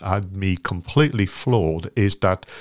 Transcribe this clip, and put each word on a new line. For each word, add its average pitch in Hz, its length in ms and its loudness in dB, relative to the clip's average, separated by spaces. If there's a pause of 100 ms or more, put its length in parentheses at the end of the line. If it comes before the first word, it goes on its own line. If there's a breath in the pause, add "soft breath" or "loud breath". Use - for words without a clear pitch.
had 95 340 -2
me 95 220 0
completely 113 680 0
floored 85 680 0
is 101 220 2
that 92 300 0 (140 loud breath)